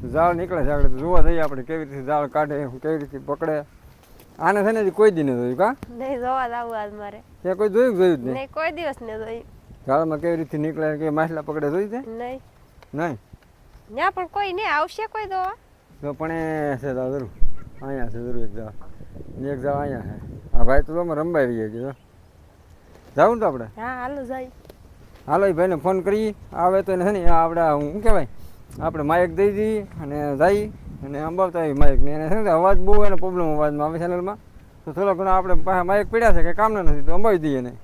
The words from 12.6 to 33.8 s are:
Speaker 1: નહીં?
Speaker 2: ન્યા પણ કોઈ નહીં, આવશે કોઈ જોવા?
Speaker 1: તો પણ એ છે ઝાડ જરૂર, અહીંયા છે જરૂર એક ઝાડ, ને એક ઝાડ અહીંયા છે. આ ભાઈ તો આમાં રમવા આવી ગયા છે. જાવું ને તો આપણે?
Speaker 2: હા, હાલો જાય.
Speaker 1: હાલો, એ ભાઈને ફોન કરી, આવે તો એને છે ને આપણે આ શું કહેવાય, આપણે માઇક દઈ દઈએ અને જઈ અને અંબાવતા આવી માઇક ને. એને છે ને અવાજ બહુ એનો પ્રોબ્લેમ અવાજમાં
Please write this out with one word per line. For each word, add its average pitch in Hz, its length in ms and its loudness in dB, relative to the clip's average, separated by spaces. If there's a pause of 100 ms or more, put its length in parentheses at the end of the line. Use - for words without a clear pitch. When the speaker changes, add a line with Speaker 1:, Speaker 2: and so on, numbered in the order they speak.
Speaker 1:
નહીં? 147 240 -6 (760)
Speaker 2:
ન્યા 320 160 -2
પણ 370 180 -10
કોઈ 403 240 -8
નહીં, 381 220 -8
આવશે 370 400 -6
કોઈ 427 180 -10
જોવા? 381 220 -8 (480)
Speaker 1:
તો 143 120 -8
પણ 156 160 -8
એ - 20 -6 (500)
છે 135 160 -8
ઝાડ 127 180 -6
જરૂર, 123 140 -10 (520)
અહીંયા 131 300 -6
છે 113 60 -8
જરૂર 120 260 -2
એક 107 140 -2
ઝાડ, 107 160 -14 (680)
ને 131 140 -10
એક 131 100 -10
ઝાડ 143 180 -4
અહીંયા 131 280 -10
છે. - 60 -14 (420)
આ - 60 12
ભાઈ 135 180 8
તો 160 180 -4
આમાં 170 160 -4
રમવા 160 240 -2
આવી 123 180 0
ગયા 110 160 -6
છે. 117 60 -12 (1400)
જાવું 196 200 4
ને 220 40 -10
તો 214 60 -2
આપણે? 127 200 -6 (100)
Speaker 2:
હા, 240 240 -12
હાલો 269 240 -10
જાય. 254 260 -14 (760)
Speaker 1:
હાલો, 175 200 2
એ 190 60 0
ભાઈને 175 320 0
ફોન 185 180 0
કરી, 208 320 -2 (180)
આવે 185 300 0
તો 190 100 -4
એને 185 120 -2
છે 196 60 0
ને 185 160 0
આપણે 165 340 4
આ 151 200 2
શું 151 240 -8
કહેવાય, 208 240 4 (520)
આપણે 160 300 -6
માઇક 175 280 2
દઈ 202 200 2
દઈએ 214 280 -4 (160)
અને 143 140 -8 (260)
જઈ 208 300 0 (340)
અને 143 120 -10 (100)
અંબાવતા 175 340 -4
આવી 147 200 -4
માઇક 139 180 10
ને. 143 140 6
એને 156 140 -4
છે 175 60 2
ને 214 160 0
અવાજ 180 280 4
બહુ 202 260 8
એનો 196 200 8
પ્રોબ્લેમ 180 300 -2
અવાજમાં 151 340 -2